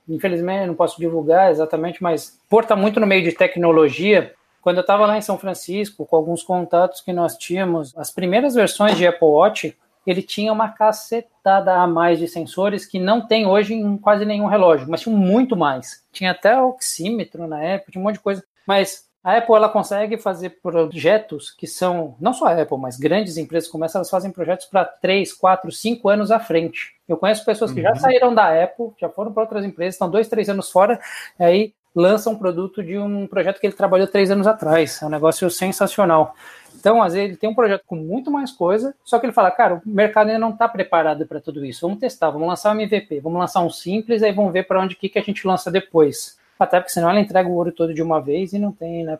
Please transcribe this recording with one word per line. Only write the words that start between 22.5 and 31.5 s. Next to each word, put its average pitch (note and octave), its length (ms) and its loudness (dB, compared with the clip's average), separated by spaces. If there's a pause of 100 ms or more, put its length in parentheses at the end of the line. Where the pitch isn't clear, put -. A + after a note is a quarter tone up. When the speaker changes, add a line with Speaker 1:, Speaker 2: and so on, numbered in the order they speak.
Speaker 1:
Apple, C#3+ 160 -2
mas B2+ 200 -10
grandes E3 400 -2
empresas D#3+ 320 -6
como D#3+ 160 -6
essa, D#3+ 120 -6
elas F3+ 120 -4
fazem F#3 220 -4
projetos F3 340 -6
pra F#3 180 0
três, F#3+ 480 -2
quatro, F#3 400 0
cinco A3+ 380 -4
anos G#3 200 0
à A3 100 2
frente. E3 560 -4 (120)
Eu E3 80 -2
conheço G#3+ 300 -2
pessoas G#3+ 260 -2
que C3 100 -4
já F#3 100 2
Speaker 2:
Uhum. A3+ 40 0
Speaker 1:
saíram B3 400 2
da E3+ 280 4
Apple, A3 360 -6
já F3 80 -4
foram G#3+ 240 -8
pra G#3+ 120 -2
outras G#3+ 200 -6
empresas, F#3 320 -6
estão F#3 140 -4
dois, G#3+ 180 0
três G#3+ 220 -2
anos G3 200 -4
fora, G#3 300 2 (400)
e F3+ 40 2
aí F#3+ 300 4 (220)